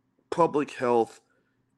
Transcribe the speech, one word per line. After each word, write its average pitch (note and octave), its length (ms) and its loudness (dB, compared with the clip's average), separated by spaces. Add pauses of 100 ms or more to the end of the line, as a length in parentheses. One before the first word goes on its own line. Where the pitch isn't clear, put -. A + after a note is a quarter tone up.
(300)
public D3 420 0
health, A#2+ 480 0 (580)